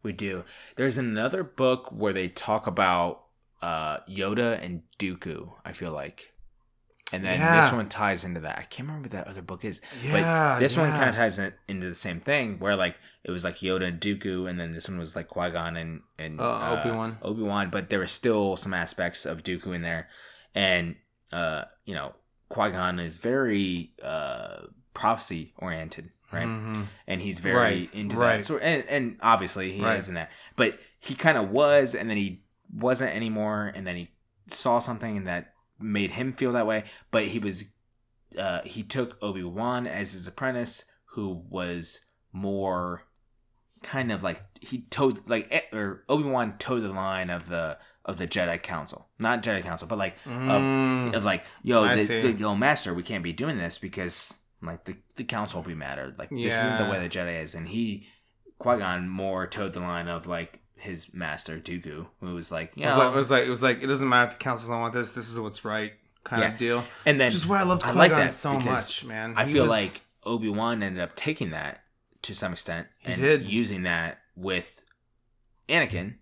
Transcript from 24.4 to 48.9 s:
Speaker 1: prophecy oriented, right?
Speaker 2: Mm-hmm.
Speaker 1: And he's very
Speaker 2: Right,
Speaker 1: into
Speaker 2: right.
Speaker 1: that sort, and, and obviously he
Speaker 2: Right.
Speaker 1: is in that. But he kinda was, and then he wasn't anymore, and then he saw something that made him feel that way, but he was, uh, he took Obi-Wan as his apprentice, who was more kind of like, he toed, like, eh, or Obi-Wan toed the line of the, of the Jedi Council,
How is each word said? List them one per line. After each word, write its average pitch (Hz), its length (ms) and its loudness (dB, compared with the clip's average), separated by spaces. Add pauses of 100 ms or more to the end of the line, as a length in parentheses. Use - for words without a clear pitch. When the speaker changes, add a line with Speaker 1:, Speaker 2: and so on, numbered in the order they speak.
Speaker 1:
prophecy 85 640 0
oriented, 82 520 -8 (240)
right? 85 140 -2
Speaker 2:
Mm-hmm. 110 360 -4 (240)
Speaker 1:
And 92 140 -4
he's 95 180 -4
very 95 160 2
Speaker 2:
Right, 101 380 4
Speaker 1:
into 104 240 -4
Speaker 2:
right. 117 220 6
Speaker 1:
that 101 60 -4
sort, 143 180 -2
and, 151 260 2
and 131 320 0
obviously 95 500 4
he 101 100 -4
Speaker 2:
Right. 110 160 4
Speaker 1:
is 92 120 -6
in 90 60 -6
that. 80 140 -6 (280)
But 117 200 4 (220)
he - 160 -8
kinda 147 260 4
was, 131 540 6
and 110 140 -2
then 107 80 0
he 98 260 -2 (300)
wasn't 123 420 2
anymore, 107 580 -2
and 95 140 -8
then 87 80 -4
he 85 160 -10 (360)
saw 120 320 2
something 110 440 -4
that 87 300 -4 (260)
made 104 320 0
him 127 220 -4
feel 127 200 0
that 117 120 2
way, 107 180 2 (280)
but 110 160 4
he 101 100 -4
was, 101 340 -4 (640)
uh, 92 300 -2
he - 160 -10
took 120 400 -4
Obi-Wan 104 640 -4
as 98 280 -6
his 90 120 -10
apprentice, 123 600 -4 (260)
who 95 380 -6
was 87 520 -6 (320)
more 92 720 -2 (800)
kind 127 280 -2
of 92 120 -4
like, 90 200 -4 (160)
he - 300 -8
toed, 123 400 2
like, 110 220 0
eh, 135 100 2 (100)
or 101 380 -4
Obi-Wan 131 480 2
toed 123 240 0
the 101 80 -2
line 95 400 -2
of 87 180 -4
the, 82 300 -2 (280)
of 92 120 -6
the 87 100 -4
Jedi 85 340 0
Council, - 480 -8 (100)